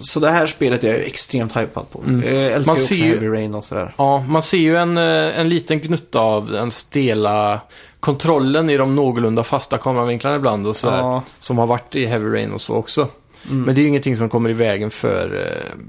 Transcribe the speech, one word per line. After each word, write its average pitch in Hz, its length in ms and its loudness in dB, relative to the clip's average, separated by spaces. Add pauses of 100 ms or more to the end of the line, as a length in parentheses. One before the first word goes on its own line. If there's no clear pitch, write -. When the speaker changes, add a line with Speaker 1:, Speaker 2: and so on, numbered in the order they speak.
Speaker 1:
så - 200 -2
det 151 100 4
här 160 160 2
spelet 123 380 0
är 113 80 4
jag 113 80 0
extremt - 560 -2
hypad - 340 -6
på. - 160 -14
Speaker 2:
Mm. 123 160 2 (120)
Speaker 1:
Jag 135 100 2
älskar 127 140 0 (140)
Speaker 2:
Man 160 40 4
Speaker 1:
ju 131 60 2
också 202 120 2
Speaker 2:
ser 165 100 0
ju 160 60 4
Speaker 1:
Heavy 110 180 0
Rain 107 260 -2
och 104 100 -8
sådär. 92 340 -6
Speaker 2:
Ja, 139 300 2
man 156 140 2
ser 185 160 2
ju 160 180 4
en, 170 220 2
eh, 160 420 0
en 160 80 2
liten 156 320 0
gnutta 156 400 -2
av 107 300 2
den 110 200 -2
stela 107 920 0 (400)
kontrollen 147 680 2
i 143 60 4
de 135 180 2
någorlunda 117 500 2
fasta 131 340 -2
kameravinklarna 123 580 0
ibland 107 300 0
och 107 100 -2
sådär, 110 220 0
Speaker 1:
Ja. 127 240 -2 (180)
Speaker 2:
som 123 180 -2
har 117 80 4
varit 120 280 -2
i 131 120 -2
Heavy 110 260 -2
Rain 107 200 -2
och 101 80 -8
så - 140 -6
också. 131 340 -2 (420)
Speaker 1:
Mm. 131 120 -2
Speaker 2:
Men 127 120 2
det 139 60 4
är - 20 6
ju 151 60 4
ingenting 135 280 0
som 113 120 0
kommer 117 220 0
i - 20 0
vägen 107 380 0
för, 92 560 -2
eh, - 300 -8 (120)